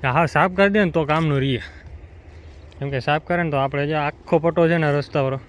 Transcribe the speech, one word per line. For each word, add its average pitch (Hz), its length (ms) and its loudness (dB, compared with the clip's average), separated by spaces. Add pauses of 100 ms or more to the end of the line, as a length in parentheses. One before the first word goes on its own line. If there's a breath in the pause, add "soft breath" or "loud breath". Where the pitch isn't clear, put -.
હા, 139 240 2
સાફ 170 300 2
કરી 196 180 4
દે 208 100 4
ને 175 60 0
તો 165 160 0
કામનું 151 380 0
રહીએ. 135 180 -2 (1160 loud breath)
કેમ 139 120 -6
કે 135 100 -2
સાફ 151 280 0
કરે 175 140 0
ને 165 80 -2
તો 147 60 -2
આપણે 139 300 0
જે 156 80 -2
આખો 151 440 -4
પટ્ટો 165 300 2
છે 170 100 2
ને 156 100 2 (100)
રસ્તાવાળો 135 500 -2